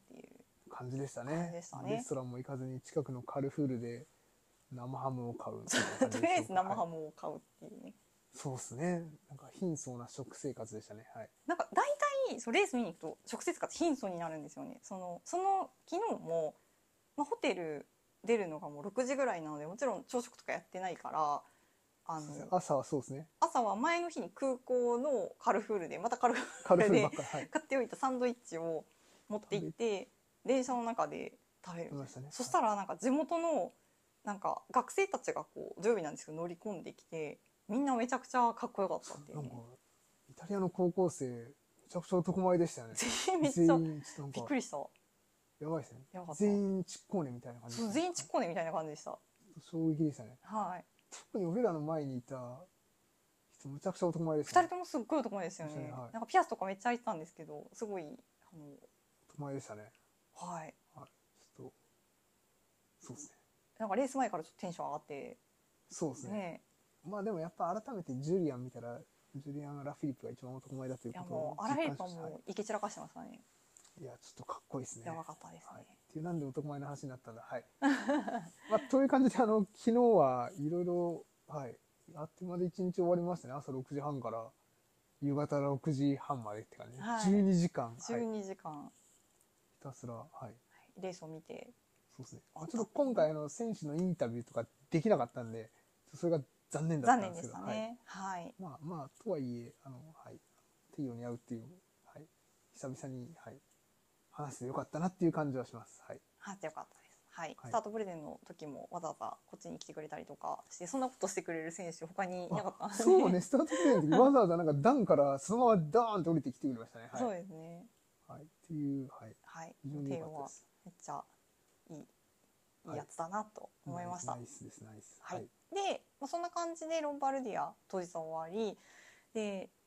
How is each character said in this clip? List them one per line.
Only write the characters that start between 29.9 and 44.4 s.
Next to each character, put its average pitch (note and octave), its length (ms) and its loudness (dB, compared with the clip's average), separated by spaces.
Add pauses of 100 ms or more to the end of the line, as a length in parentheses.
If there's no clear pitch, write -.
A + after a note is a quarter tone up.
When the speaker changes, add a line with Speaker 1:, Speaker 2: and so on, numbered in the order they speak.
Speaker 2:
食 - 480 -16
べ A#3+ 80 6
Speaker 1:
電 C4 80 4
車 - 100 -2
の A#3+ 100 0
中 A3+ 240 0
で - 260 -6 (300)
食 E3+ 140 -10
べ E3+ 60 -4
る。 - 80 -8
Speaker 2:
食 - 20 -12
べ C#3+ 80 -6
ま C3 60 -8
し - 60 -16
た C3 60 -12
ね。 C3+ 120 -12
Speaker 1:
そ - 120 -6
し A#3+ 80 -8
た E4+ 100 4
ら G#3+ 140 4
な G3 80 -2
ん - 40 -10
か - 100 -4
地 B3+ 140 2
元 D#4 260 2
の、 D#4+ 360 0 (500)
な G3+ 100 -4
ん G3+ 60 -10
か - 320 -2
学 - 200 2
生 G4 160 2
た - 120 -4
ち - 140 -4
が D#3 100 -4
こ - 340 -10
う、 - 40 -10
土 E3 80 2
曜 A#3 80 6
日 F3+ 40 -2
な D3+ 80 -4
ん B2+ 40 -8
で - 40 -10
す - 80 -14
け D#3 60 -12
ど D#3 60 -8
乗 E3+ 100 -4
り F3 80 -8
込 F3+ 260 -6
ん - 20 -12
で - 100 -10
き - 120 -20
て、 D#3 340 -6 (300)
み A3+ 100 0
ん C#4+ 60 2
な C4+ 100 2
め A#3 120 0
ち B3+ 60 -2
ゃ C4 60 0
く - 80 -18
ち - 80 -4
ゃ A#3 180 4
か A#3 140 -6
っ A#3 40 -8
こ G3 100 -2
よ F#3+ 80 2
か E3+ 60 -2
っ E3 60 -6
た - 140 -14
っ C#3+ 60 -14
て C#3+ 100 -18
い - 40 -10
う D3+ 60 -6
ね。 - 20 -6
Speaker 2:
な B2+ 60 -6
ん - 20 -14
か、 A#2+ 60 -12 (720)
イ - 40 -20
タ - 140 -18
リ G3+ 80 -2
ア G3 40 2
の F#3 100 2
高 F3+ 220 2
校 F3+ 180 4
生、 - 160 -6
め A#2+ 180 -6 (460)
ち - 60 -8
ゃ F3 60 -4
く - 60 -12
ち - 60 -4
ゃ F3+ 40 6
男 F3+ 240 2
前 F3+ 160 6
で E3+ 100 6
し - 80 -6
た C3 60 -12
よ A2+ 60 -12
ね。 A2 80 -14
Speaker 1:
全 B3 400 0
員 E4+ 60 4
め D4 80 6
っ - 20 -2
ち F3 100 4
ゃ E3+ 40 10
Speaker 2:
全 E3 120 10
員 D#3 240 0
ち - 80 -12
ょ - 40 -14
っ - 20 -18
と D3+ 80 -10
な C#3 40 -6
ん C3+ 40 -8
か - 40 -8
Speaker 1:
び B2+ 60 -4